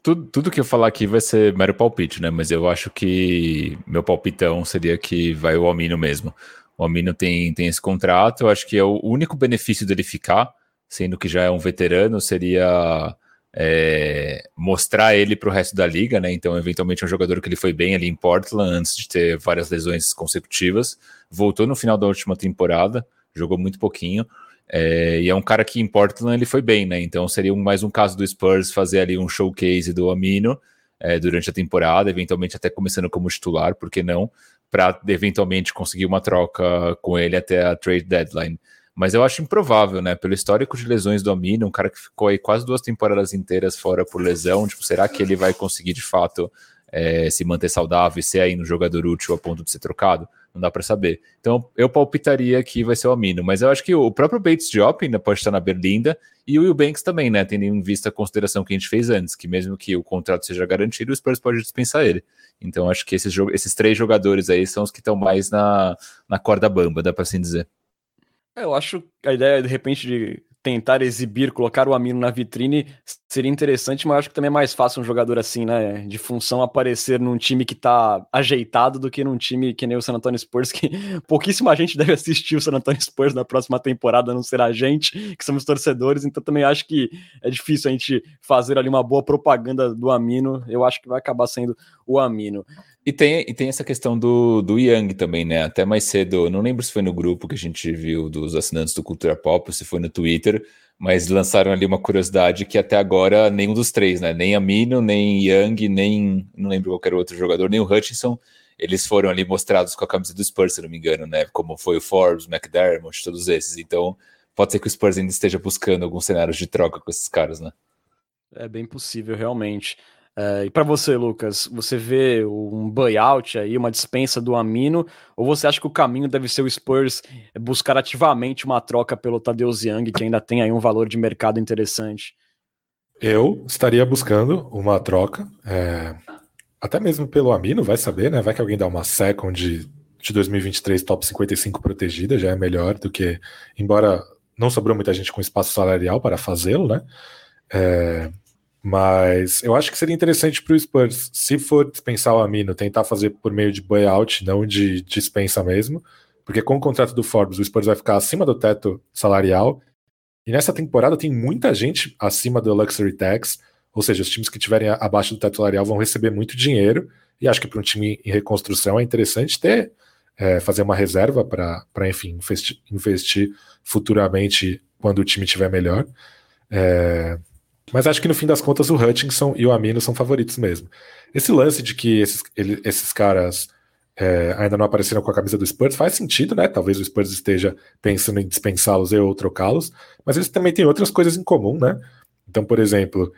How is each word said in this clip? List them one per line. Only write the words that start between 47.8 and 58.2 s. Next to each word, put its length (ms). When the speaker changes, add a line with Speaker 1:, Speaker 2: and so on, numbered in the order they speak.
Speaker 1:
e 40
ser 180
aí 200
um 40
jogador 420
útil 280
a 40
ponto 260
de 60
ser 80
trocado? 500
Não 80
dá 100
pra 120
saber. 380
Então, 380
eu 120
palpitaria 760
que 180
vai 140
ser 100
o 60
Amino, 320
mas 180
eu 80
acho 140
que 100
o 160
próprio 300
Bates 280
Diop 360
ainda 140
pode 200
estar 120
na 100
berlinda 580
e 120
o 60
Eubanks 380
também, 280
né? 140
Tendo 200
em 180
vista 260
a 40
consideração 520